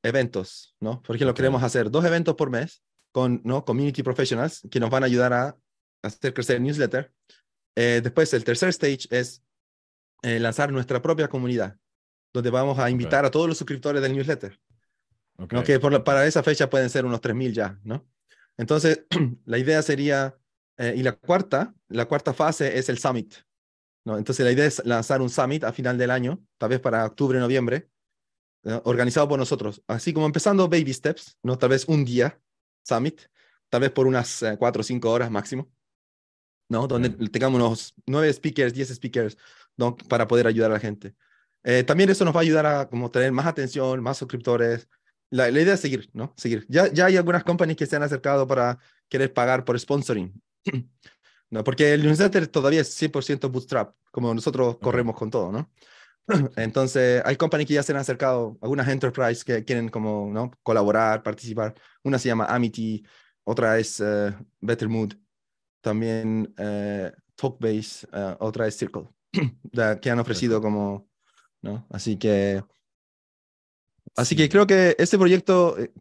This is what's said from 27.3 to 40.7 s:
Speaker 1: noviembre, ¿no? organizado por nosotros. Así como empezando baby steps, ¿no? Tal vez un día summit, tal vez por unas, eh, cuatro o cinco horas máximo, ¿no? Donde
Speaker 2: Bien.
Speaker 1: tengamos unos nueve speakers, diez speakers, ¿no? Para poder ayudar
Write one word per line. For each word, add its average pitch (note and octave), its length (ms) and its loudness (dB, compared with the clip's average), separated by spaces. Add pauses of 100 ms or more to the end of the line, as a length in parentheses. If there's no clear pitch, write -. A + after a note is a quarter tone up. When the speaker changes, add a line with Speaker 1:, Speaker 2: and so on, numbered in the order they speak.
Speaker 1:
noviembre, B2 500 -2 (720)
¿no? A2 220 -4
organizado B2 420 2
por C#3+ 100 0
nosotros. B2+ 500 -4
Así A#2 260 -4
como D#3 120 0
empezando F#3 440 2
baby D#3 240 0
steps, - 500 -6
¿no? B2 140 -2
Tal B2+ 120 2
vez C3 180 2
un D3+ 180 2
día A#2+ 340 0 (480)
summit, B2+ 320 -2 (500)
tal B2 120 0
vez C3 100 0
por C3 160 2
unas, B2+ 340 -2
eh, A2 160 -2
cuatro A#2+ 240 0
o - 20 -6
cinco A#2 280 -2
horas A#2 180 0
máximo, A2+ 400 -6 (1000)
¿no? A#2 180 0
Donde B2 220 0
Speaker 2:
Bien. G#2+ 200 -6
Speaker 1:
tengamos B2+ 320 2
unos A2+ 320 0 (120)
nueve D3+ 260 2
speakers, C#3 420 -2
diez C3 160 -6
speakers, A#2+ 480 -4 (400)
¿no? A#2+ 200 -2
Para A#2 320 0
poder A#2+ 180 4
ayudar A2+ 240 2